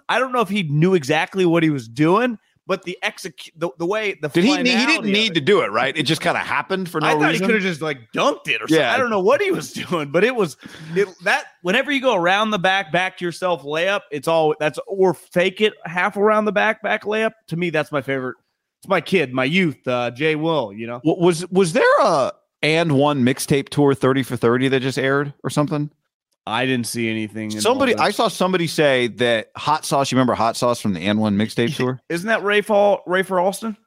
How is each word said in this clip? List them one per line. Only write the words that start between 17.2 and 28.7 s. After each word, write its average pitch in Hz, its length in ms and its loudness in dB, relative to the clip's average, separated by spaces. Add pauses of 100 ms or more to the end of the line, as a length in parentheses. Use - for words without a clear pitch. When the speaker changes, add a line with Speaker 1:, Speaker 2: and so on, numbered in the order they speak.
Speaker 1:
To 165 100 -6
me, 175 100 -2
that's 151 240 -2
my 147 80 -2
favorite. 131 360 -6 (440)
It's - 80 -16
my 185 120 2
kid, 151 320 0
my 127 120 0
youth, 165 440 0
uh, 123 240 -2
Jay 151 220 -2
Will, 151 380 -2
you 110 140 -10
know? 120 180 -10
Speaker 2:
Wa-, 156 140 2
was, 175 320 2
was 185 220 2
there 494 300 4
a 151 280 2 (320)
And 160 360 2
One 143 260 2
mixtape 139 460 0
tour 143 240 4
thirty 131 280 2
for 123 140 -6
thirty 123 320 2
that 131 120 2
just 127 180 -4
aired 139 340 -2 (100)
or - 60 -8
something? 147 420 -2 (560)
Speaker 1:
I 117 200 -2
didn't 123 200 -2
see 117 220 -4
anything 110 380 -6
involved 107 160 -6
Speaker 2:
Somebody, 247 300 2
Speaker 1:
in 107 80 0
Speaker 2:
I 170 100 2
saw 220 180 0
somebody 185 380 0
say 135 420 2